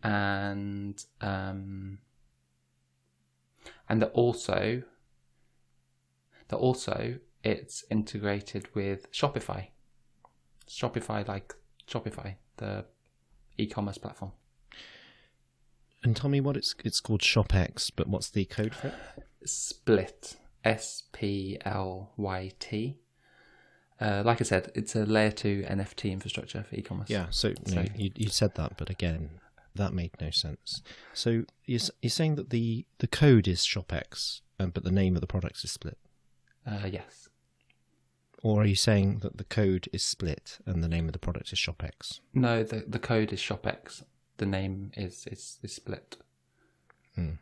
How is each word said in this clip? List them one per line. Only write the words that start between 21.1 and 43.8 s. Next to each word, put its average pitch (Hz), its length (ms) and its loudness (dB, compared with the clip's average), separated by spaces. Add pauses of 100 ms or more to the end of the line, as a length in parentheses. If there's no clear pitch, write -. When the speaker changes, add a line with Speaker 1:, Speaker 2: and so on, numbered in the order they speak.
Speaker 1:
P 98 540 -4
L 98 520 -4
Y 95 440 -4
T. 117 380 -4 (1000)
Uh, 101 240 0
like 117 160 4
I 120 40 4
said, 92 320 2
it's - 180 -6
a 110 100 2
layer 107 280 4
two 101 340 0
N 95 140 0
F - 160 -4
T 101 160 -2
infrastructure - 500 -6
for - 140 -10
e-commerce. 101 340 -6
Speaker 2:
Yeah, 95 200 0
so, - 180 2 (180)
no, 90 160 2
Speaker 1:
So - 20 2 (120)
Speaker 2:
you, 98 180 -2
you 110 140 -2
said - 260 2
that, - 220 -4
but - 120 -6
again, 82 520 -4 (340)
that 98 180 0
made 85 280 -4
no 78 100 -4
sense. - 520 -4 (320)
So 117 280 2 (220)
you're, 120 160 0
s-, - 100 -2 (100)
you're 120 100 0
saying 156 260 2
that 143 140 -6
the, 117 360 0 (120)
the - 100 0
code 123 400 10
is 87 140 2
ShopX, - 800 -4 (180)
um, 92 100 0
but 85 140 -4
the 90 80 0
name 92 240 4
of 82 40 2
the - 60 -4
product - 380 -4
is 85 80 -6
Split? - 260 -10 (680)
Speaker 1:
Uh, 101 240 -4
yes. - 400 -10 (1160)
Speaker 2:
Or 107 180 6
are 104 40 6
you 98 100 6
saying 101 420 6
that 98 200 -6
the 95 60 -6
code 95 480 2
is 92 120 -2
Split - 600 -4
and 87 200 0
the 82 40 0
name 82 180 2
of 78 60 -2
the - 60 -4
product - 340 -4
is 90 60 -2
ShopX? - 600 -6 (140)
Speaker 1:
No, 117 280 6
the, 110 240 -2
the 110 140 -4
code 107 320 4
is 95 80 -4
ShopX. - 640 -4 (320)